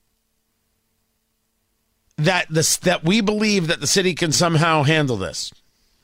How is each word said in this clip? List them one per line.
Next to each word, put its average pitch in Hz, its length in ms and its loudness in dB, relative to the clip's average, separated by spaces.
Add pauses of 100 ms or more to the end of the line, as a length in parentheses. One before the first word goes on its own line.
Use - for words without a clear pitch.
(2250)
that 175 320 0
this, 160 300 0
that 175 260 -2
we 202 160 4
believe 208 460 0
that 160 120 -2
the 143 80 -6
city 185 260 0
can 156 200 -2
somehow 165 500 2
handle 147 320 2
this. - 380 -8 (500)